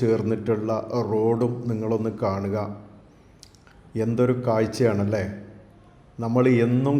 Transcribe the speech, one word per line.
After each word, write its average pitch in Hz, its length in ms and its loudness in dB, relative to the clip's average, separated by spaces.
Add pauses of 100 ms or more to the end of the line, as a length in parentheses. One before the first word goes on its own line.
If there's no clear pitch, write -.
ചേർന്നിട്ടുള്ള 110 680 0 (400)
റോഡും 117 600 0
നിങ്ങളൊന്ന് 110 400 -2 (120)
കാണുക. 98 340 -2 (1500)
എന്തൊരു 123 320 2 (120)
കാഴ്ചയാണല്ലേ. 110 800 2 (960)
നമ്മൾ 123 280 2
എന്നും 127 520 2